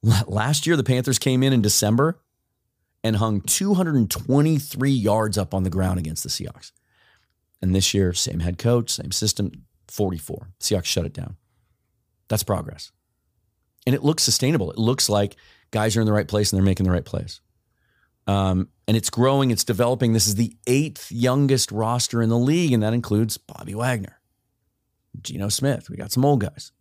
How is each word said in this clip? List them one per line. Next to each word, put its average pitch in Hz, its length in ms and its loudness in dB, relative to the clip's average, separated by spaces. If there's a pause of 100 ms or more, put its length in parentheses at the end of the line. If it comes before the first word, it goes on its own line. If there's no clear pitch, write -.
La-, 107 240 4
last 117 400 0
year, 165 100 4
the 135 60 2
Panthers 127 340 0
came 127 240 2
in 135 100 4
in 120 120 4
December 113 580 2 (800)
and 110 120 0
hung 104 260 0
two 202 320 0
hundred 175 220 0
and 117 140 2
twenty-three 147 840 0
yards 107 460 0
up 98 180 -2
on 95 80 0
the 95 80 0
ground 92 260 0
against 80 240 -6
the 67 80 -10
Seahawks. - 440 -10 (880)
And 92 140 0
this 95 180 2
year, 92 200 2
same - 260 -4
head 82 180 -2
coach, 120 320 0
same - 220 -8
system, 104 400 -2 (380)
forty-four. 90 600 -6 (100)
Seahawks 95 240 -2
shut 85 200 -2
it - 60 -8
down. 87 240 -12 (920)
That's 107 140 0
progress. - 500 -6 (920)
And 127 80 2
it 135 100 -2
looks 160 200 2
sustainable. 131 480 0
It - 60 -10
looks 113 320 0
like 101 260 0 (360)
guys 110 260 0
are - 20 2
in 113 60 4
the 107 80 4
right 104 140 2
place 104 260 0
and 98 40 2
they're 95 80 4
making 95 200 2
the 90 80 2
right 87 100 0
plays. - 380 -10 (840)
Um, 95 420 2 (180)
and 107 80 2
it's 110 140 -2
growing, 131 420 2
it's 107 140 -2
developing. 120 480 0
This 110 140 2
is 104 80 0
the 113 200 -2 (120)
eighth 143 440 -2
youngest 127 600 2
roster 117 500 -2
in 113 80 2
the 117 80 2
league, 151 340 2
and 113 120 2
that 110 100 0
includes 113 440 0
Bobby - 360 -16
Wagner, 113 480 -4 (1000)
Geno 98 280 -6
Smith. 131 400 -2
We 101 80 -14
got 104 140 -10
some 127 120 2
old 143 160 4
guys. - 420 -8